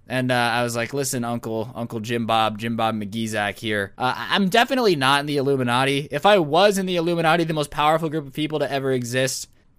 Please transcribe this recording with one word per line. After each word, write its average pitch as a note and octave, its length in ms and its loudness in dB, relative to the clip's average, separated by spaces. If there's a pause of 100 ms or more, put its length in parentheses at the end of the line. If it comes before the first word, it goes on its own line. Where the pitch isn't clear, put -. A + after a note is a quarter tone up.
And, B2+ 240 -2
uh, B2+ 40 2
I A#2+ 280 0
was A#2+ 140 -2
like, A#2 160 -4
"Listen, C3+ 320 -4
Uncle, A#2 500 -4
Uncle A#2 260 -8
Jim A#2 260 -4
Bob, A2 320 2
Jim A2+ 180 -4
Bob A2+ 200 0
McGeezak G#2+ 600 -4
here. G#2 400 -4
Uh, D3+ 180 -2
I, A2+ 200 -4
I'm G3 160 2
definitely A#3+ 440 2
not C#3 260 2
in D3 60 -4
the C#3+ 120 -2
Illuminati. C3+ 720 0
If D3 160 -2
I G#3 120 8
was F3+ 380 4
in F#3+ 80 -2
the F#3 120 -4
Illuminati, E3+ 480 2
the D#3+ 100 -2
most D3+ 160 -2
powerful D#3 400 2
group D3+ 160 -6
of C3 80 -18
people D3+ 240 -4
to C#3+ 120 0
ever C3+ 220 0
exist, B2+ 560 -2 (300)